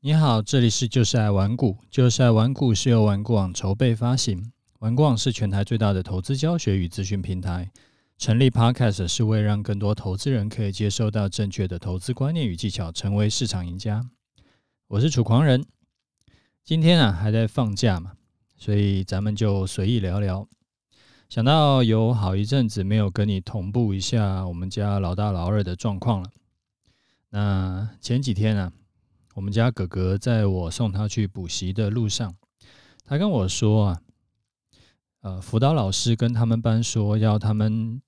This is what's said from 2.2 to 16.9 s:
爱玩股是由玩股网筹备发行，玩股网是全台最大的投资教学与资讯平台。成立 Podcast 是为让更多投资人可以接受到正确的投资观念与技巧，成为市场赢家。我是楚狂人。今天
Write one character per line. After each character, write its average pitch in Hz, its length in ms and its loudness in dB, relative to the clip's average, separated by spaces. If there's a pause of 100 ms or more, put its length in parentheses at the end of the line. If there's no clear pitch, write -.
爱 120 80 6
玩 113 220 4
股 131 200 0
是 123 160 0
由 113 140 6
玩 101 180 2
股 117 120 -2
网 95 200 0
筹 98 220 -2
备 117 180 2
发 120 220 0
行， 107 340 -4 (300)
玩 113 160 -2
股 147 80 4
网 135 140 4
是 127 120 -2
全 107 220 -2
台 98 100 0
最 110 160 -2
大 107 140 2
的 92 100 0
投 92 200 -4
资 135 160 -4
教 160 200 0
学 98 200 0
与 87 100 0
资 92 160 -6
讯 95 180 -4
平 92 200 -6
台。 90 280 -6 (480)
成 110 220 2
立 131 100 6
Podcast 117 600 2
是 - 160 0
为 107 160 2
让 104 200 0
更 104 160 -4
多 104 160 0
投 95 220 -4
资 139 160 -4
人 107 160 0
可 110 160 -6
以 98 80 -2
接 101 180 -2
受 107 220 -2
到 104 160 -2
正 98 240 -4
确 95 160 -2
的 90 100 -6
投 90 220 -6
资 123 140 -6
观 139 200 -2
念 156 140 -2
与 87 80 -4
技 101 140 -4
巧， 90 240 -8
成 101 220 -2
为 104 140 2
市 - 160 -2
场 90 220 -4
赢 87 100 -8
家。 110 320 -6 (760)
我 101 140 -2
是 156 80 2
楚 131 120 0
狂 113 220 4
人。 131 220 2 (1000)
今 160 160 0
天 165 180 6